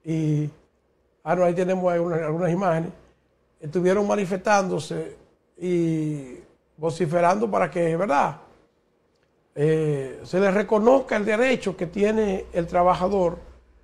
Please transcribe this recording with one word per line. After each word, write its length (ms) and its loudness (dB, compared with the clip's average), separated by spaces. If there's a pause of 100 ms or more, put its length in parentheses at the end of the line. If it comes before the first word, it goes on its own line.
y, 460 -2 (760)
ah, 120 0
no, 100 2
ahí 80 2
tenemos 380 0
algunas, 300 0
algunas 300 -2
imágenes, 400 0 (680)
estuvieron 480 0
manifestándose 1080 -2 (420)
y 800 -2 (400)
vociferando 720 0
para 220 0
que, 240 0
¿verdad?, 420 0 (1160)
eh, 680 0
se 160 -2
les 140 4
reconozca 640 4
el 80 -2
derecho 500 0
que 100 -6
tiene 680 0
el 140 -2
trabajador 680 2 (460)